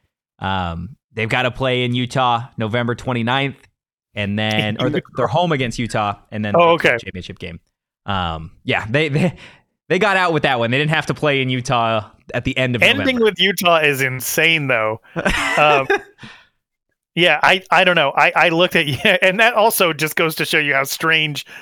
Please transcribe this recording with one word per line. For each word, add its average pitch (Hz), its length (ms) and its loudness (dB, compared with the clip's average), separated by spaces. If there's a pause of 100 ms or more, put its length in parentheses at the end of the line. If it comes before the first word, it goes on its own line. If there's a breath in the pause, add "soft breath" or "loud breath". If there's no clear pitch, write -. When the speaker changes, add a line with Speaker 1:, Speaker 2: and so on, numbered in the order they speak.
(380)
Speaker 1:
Um, 92 580 -6 (160)
they've 110 180 -4
gotta 127 220 0
play 127 320 -2
in 120 100 -2
Utah 123 540 -2 (100)
November 117 380 -2
twenty-ninth, 127 640 -4 (560)
and 104 260 -4
then, 107 420 -2
or 127 80 -2
they're, 143 200 -4
Speaker 2:
<laughs> - 60 -20
Speaker 1:
they're 120 120 -2
home 165 240 0
against 127 260 -4
Utah, 107 380 -2 (160)
and 107 140 -4
then 104 100 -2
Speaker 2:
Oh, 170 220 4
Speaker 1:
the 160 120 2
Speaker 2:
okay. 123 80 0
Speaker 1:
championship 92 420 -12
game. 85 200 -12 (460)
Um, 85 460 -4 (120)
yeah, 101 260 -2
they, 147 200 0
they, 160 260 0 (540 loud breath)
they 180 100 2
got 196 180 2
out 180 160 2
with 151 100 0
that 135 160 2
one. 117 120 0
They 131 60 2
didn't 151 140 0
have 156 160 0
to 143 60 0
play 139 280 0
in 127 80 -2
Utah 117 600 -2 (240)
at 120 120 -4
the 131 120 -2
end 127 180 0
of 110 80 0
Speaker 2:
Ending 254 340 2
Speaker 1:
November. 226 80 2
Speaker 2:
with 202 140 0
Utah 175 400 2
is 147 220 2
insane, 143 680 0
though. 110 340 0 (140)
Speaker 1:
<laughs> - 420 -2
Speaker 2:
Um, 143 300 4 (1300 loud breath)
yeah, 165 280 2
I, 185 260 4
I 175 140 4
don't 180 140 4
know. 143 180 2
I, 156 180 4
I 170 160 4
looked 170 280 2
at, 156 100 0
<laughs> 139 180 -2
yeah, 208 160 4
and 190 200 2
that 226 140 4
also 208 360 2
just 156 240 -4
goes 165 200 0
to 156 100 -4
show 160 140 0
you 143 140 0
how 135 120 2
strange 156 600 -2 (160 loud breath)